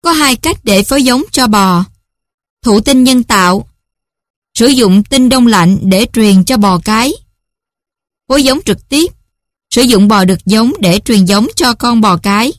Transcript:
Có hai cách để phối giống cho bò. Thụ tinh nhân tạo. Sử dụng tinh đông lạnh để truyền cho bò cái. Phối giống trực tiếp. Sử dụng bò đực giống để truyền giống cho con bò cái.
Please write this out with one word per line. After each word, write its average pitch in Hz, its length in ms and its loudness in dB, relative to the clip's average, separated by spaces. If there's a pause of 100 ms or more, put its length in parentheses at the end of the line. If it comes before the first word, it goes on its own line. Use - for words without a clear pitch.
Có 339 100 -2
hai 294 240 0
cách 330 280 -6
để 202 200 0
phối 277 200 -2
giống 254 280 0
cho - 160 -2
bò. 190 360 0 (800)
Thụ 214 180 2
tinh 262 220 2
nhân 254 200 2
tạo. 190 460 -2 (840)
Sử 233 140 0
dụng 214 360 2
tinh 254 260 0
đông 254 180 2
lạnh 190 360 2
để 190 300 0
truyền 202 320 2
cho 262 120 -2
bò 196 280 0
cái. 233 280 -2 (1120)
Phối 269 160 0
giống 269 220 -2
trực - 240 -6
tiếp. 311 220 -2 (580)
Sử 240 120 -2
dụng 214 260 2
bò 202 180 2
đực 185 200 -2
giống 220 340 0
để 185 200 0
truyền 202 260 0
giống 202 300 0
cho 247 180 -2
con 233 280 -2
bò 196 160 0
cái. 214 420 -2